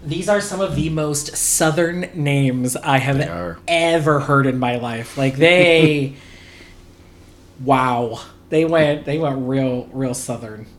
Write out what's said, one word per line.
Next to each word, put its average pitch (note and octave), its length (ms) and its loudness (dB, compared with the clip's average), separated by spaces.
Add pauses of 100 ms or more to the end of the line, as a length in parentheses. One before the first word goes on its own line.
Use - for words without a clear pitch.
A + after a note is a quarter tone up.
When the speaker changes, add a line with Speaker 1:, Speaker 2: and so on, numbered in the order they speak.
Speaker 1:
these E3 240 -6
are G#3 140 2
some G3 200 -6
of E3 140 -2
the D#3 140 0
most D3+ 480 -4
Southern E3+ 760 0
names C3+ 640 0
I C#3+ 220 0
have C3+ 220 0
Speaker 2:
They - 80 -2
are. F2 400 -8
Speaker 1:
ever E3 540 2
heard C#3 240 2
in B2+ 140 0
my B2 180 0
life. A#2 400 -8
Like, C3+ 200 0
they, D#3+ 800 4 (720)
<laughs> - 760 -20
wow. B2 560 0 (300)
They D#3+ 160 0
went, D#3 400 0
they C#3+ 140 -4
went C3+ 280 -2
real, C3 460 -2
real C3 200 -4
Southern. A2+ 520 -10 (140)